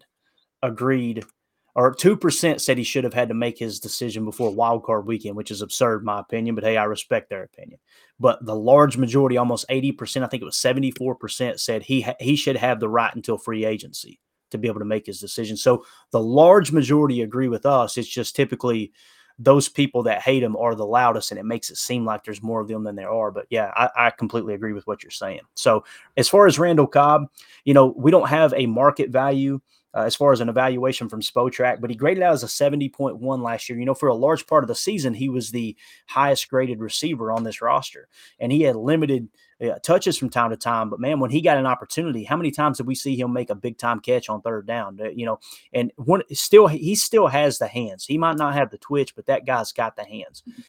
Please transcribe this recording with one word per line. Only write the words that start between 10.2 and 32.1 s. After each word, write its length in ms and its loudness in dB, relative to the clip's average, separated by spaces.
I 40 -6
think 140 -8
it 40 -12
was 100 -8
seventy-four 580 -2
percent, 460 -6
said 220 -4
he 200 -2
ha-, 180 -6
he 160 2
should 200 0
have 240 0
the 100 -2
right 240 0
until 240 -4
free 260 -6
agency 540 -8
to 80 -8
be 100 -4
able 120 -6
to 40 -6
make 220 -4
his 120 -12
decision. 380 -10
So 260 2
the 100 0
large 520 6
majority 500 2
agree 260 -2
with 160 -4
us. 320 2
It's 100 -6
just 300 -8
typically 560 -2
those 280 4
people 360 -2
that 180 0
hate 220 2
him 140 -2
are 180 0
the 100 -6
loudest, 460 2
and 100 -10
it 60 -8
makes 240 -6
it 80 -16
seem 260 -4
like 180 -6
there's 200 -14
more 180 -4
of 80 -8
them 160 -8
than 100 -8
there 160 -8
are. 200 -2
But 180 -10
yeah, 260 -2
I, 220 2
I 140 4
completely 420 -6
agree 220 -6
with 120 -12
what 160 -6
you're 80 -20
saying. 300 -10
So 300 2
as 100 2
far 180 8
as 120 6
Randall 280 4
Cobb, 420 4
you 80 2
know, 240 8
we 140 4
don't 180 6
have 240 4
a 140 0
market 420 2
value, 500 0
uh, 80 -2
as 140 -2
far 160 6
as 80 4
an 80 0
evaluation 600 0
from 120 -10
Spotrac, 600 -2
but 100 -6
he 60 -6
graded 260 0